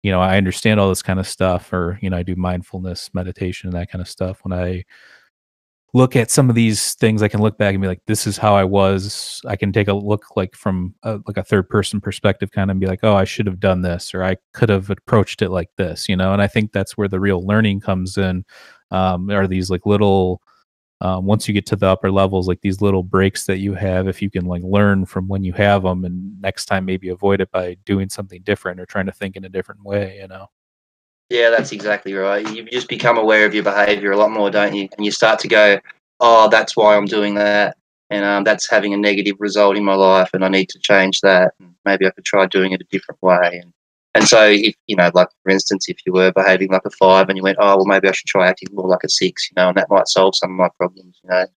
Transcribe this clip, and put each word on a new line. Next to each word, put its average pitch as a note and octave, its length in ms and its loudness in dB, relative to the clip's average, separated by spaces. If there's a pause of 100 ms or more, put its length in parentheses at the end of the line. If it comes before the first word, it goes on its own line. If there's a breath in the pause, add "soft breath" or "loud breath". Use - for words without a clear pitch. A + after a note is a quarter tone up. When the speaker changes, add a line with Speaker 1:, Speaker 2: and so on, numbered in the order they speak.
Speaker 1:
you G2+ 80 0
know, F#2 100 2
I F#2+ 160 2
understand G2+ 420 0
all G2 100 4
this F2+ 140 -2
kind F#2+ 160 -2
of F#2+ 80 -6
stuff, F2+ 460 -2
or, F2+ 280 -4
you F#2+ 80 -4
know, F2+ 80 -4
I F2 60 -4
do F2+ 120 -6
mindfulness, F2+ 800 -8
meditation, F#2 560 -8
and F2+ 80 -6
that E2+ 140 -8
kind F#2 100 -10
of F2 60 -10
stuff, F#2+ 360 -8
when F#2 140 -8
I F2+ 280 -6 (1080 soft breath)
look B2+ 220 4
at A#2 140 2
some C3 200 4
of A#2 60 2
these A2+ 380 0
things, A2 300 0
I G#2 40 2
can G2+ 140 -2
look G#2+ 160 0
back G2+ 160 0
and F#2+ 80 -2
be G2 60 -2
like, F2+ 180 -6
"This G#2+ 220 -4
is G2+ 100 -6
how G#2+ 180 2
I G2 80 4
was." G2 840 -2
I G#2 80 -6
can G2+ 180 -4
take G#2 140 2
a G2 60 0
look, G#2 300 -4 (120)
like, F#2+ 200 -4
from F#2 380 -4 (100)
a, A2 220 -8
like, G2+ 120 -8
a A2 60 -6
third G2 260 0
person G#2 300 -2
perspective G2 520 -4
kind G2 180 -2
of, F#2+ 60 -2
and F#2+ 40 -2
be F#2+ 80 -2
like, F#2 160 -4
"Oh, G#2+ 120 4
I F#2+ 100 4
should G#2 220 -6
have F#2 120 -6
done F#2 220 0
this," F2+ 320 -6
or, F#2 100 -6
"I F#2 140 -2 (160)
could A2 160 0
have G2 220 0
approached - 500 0
it F#2+ 80 0
like F2+ 280 -4
this," E2+ 300 -6
you F#2+ 80 0
know? F#2+ 180 0
And G2+ 100 0
I G2+ 40 0
think G#2+ 240 -4
that's - 260 -6
where G2+ 100 -2
the F#2+ 120 -4
real F#2+ 260 -2
learning G#2 360 0
comes F#2 360 -4
in, F#2 280 -4 (460 soft breath)
um, F#2 400 -2
are G2 160 0
these, F#2 240 -4
like, F2+ 160 -4
little G2 540 2 (600)
um, F#2 240 -4
once G#2+ 220 0
you G#2 60 -4
get G2+ 140 -2
to G#2+ 80 -2
the G2 120 0
upper F#2+ 240 0
levels, F#2+ 360 0
like, F2+ 140 -4
these F#2+ 200 -4
little F#2+ 220 0
breaks F#2+ 420 0
that F#2+ 140 -2
you G2 140 -4
have, F#2 340 -2
if F#2 140 -6
you G2+ 80 -4
can, F2+ 160 -6
like, F2 180 -6
learn G2 420 2
from F#2 220 -8
when G2 160 -4
you F2+ 100 -6
have G2+ 320 2
'em F#2 180 -2
and F#2 380 -10
next G2 240 -8
time F#2+ 200 -4
maybe F#2 240 -6
avoid G2 320 0
it F#2+ 100 -4
by F2+ 240 -6 (100)
doing G2 240 -2
something F#2 340 -14
different F#2 360 -6
or F2+ 60 -14
trying F#2+ 200 -6
to G2 80 -8
think G2 240 -12
in F#2+ 80 -16
a F#2 40 -18
different G2 340 -10
way, G2+ 380 -6
you F#2+ 60 -20
know? F#2+ 200 -20 (840)
Speaker 2:
Yeah, A#2 220 4
that's A2+ 200 0
exactly G2+ 440 -6
right. G2+ 380 -4
You A2+ 100 -14
just A#2+ 260 -8
become A#2 280 0
aware A2 280 4
of G#2 80 -2
your G#2 100 -2
behaviour G2+ 480 0
a G2+ 60 0
lot G#2+ 140 2
more, G#2 180 -2
don't G2+ 260 0
you? G2 220 -6
And G#2 80 -4
you G#2 60 -2
start A2 280 2
to - 80 -10
go, G#2 320 6 (400 loud breath)
"Oh, A2+ 300 6
that's G#2+ 260 2
why G#2+ 220 6
I'm G#2 80 0
doing G#2 300 -2
that, G#2 420 0 (320)
and, G2+ 160 -4
um, G2+ 180 0
that's G#2+ 260 0
having G2+ 240 0
a G2+ 40 -2
negative G2+ 420 0
result G2+ 380 2
in G#2 80 -2
my G2 100 2
life, F#2+ 380 4
and F#2+ 100 -2
I F#2+ 60 0
need F#2+ 200 0
to - 100 -16
change G2 420 2
that. F#2 380 4
And F2+ 160 -20 (100)
maybe F#2+ 220 2
I - 20 2
could - 160 -10
try F#2+ 220 2
doing F#2+ 260 0
it F#2 80 -6
a F2+ 100 -18
different - 300 -8
way." F2+ 420 2
And, F2 80 -20 (440)
and G#2+ 120 4
so, G#2+ 220 8
if, G#2 240 2 (140)
you G#2 80 -4
know, F2 180 4
like, F#2 140 4 (160)
for F#2+ 80 0
instance, F#2+ 360 -2
if F2+ 160 -10
you F#2 100 -4
were F#2 180 4
behaving F#2+ 400 2
like F#2 140 0
a G#2 40 -6
five F#2+ 400 4
and F#2+ 80 -2
you F#2 60 -6
went, F#2+ 180 0
"Oh, G2 160 6
well, F#2+ 80 4
maybe F#2+ 240 2
I - 20 2
should - 140 -6
try F#2 220 2
acting F#2+ 260 -4
more F#2 160 -6
like F2+ 140 0
a - 60 -8
six," - 420 -4
you F2+ 100 -2
know, F2+ 80 4
and F#2+ 80 0
that F#2+ 140 -2
might G2 160 2
solve F#2+ 280 2
some F#2 140 -4
of F#2 80 -10
my F2+ 120 0 (100)
problems, F#2 440 -8
you F#2 60 -20
know. F#2 160 0 (140)